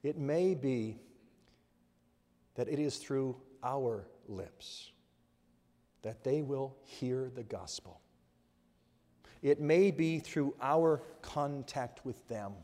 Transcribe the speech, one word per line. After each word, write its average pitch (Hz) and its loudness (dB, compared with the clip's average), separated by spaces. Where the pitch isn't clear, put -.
it 151 -2
may 165 2
be 123 -2
that 123 -2
it 143 -2
is 147 0
through 135 -2
our 120 -2
lips - -12
that 110 -8
they 143 2
will 135 -4
hear 127 -4
the 120 -10
gospel. 92 -10
It 143 6
may 170 8
be 160 2
through 143 0
our 156 4
contact 143 -4
with 123 -8
them 104 -6